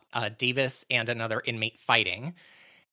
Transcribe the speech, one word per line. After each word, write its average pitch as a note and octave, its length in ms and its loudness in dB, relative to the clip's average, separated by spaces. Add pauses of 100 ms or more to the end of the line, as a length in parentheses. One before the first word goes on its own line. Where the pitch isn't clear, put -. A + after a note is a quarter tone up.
(140)
uh, A2 160 -2
Davis B2 600 0
and A#2 200 2
another A2+ 340 -2
inmate A2+ 340 -4
fighting. A#2 560 2 (580)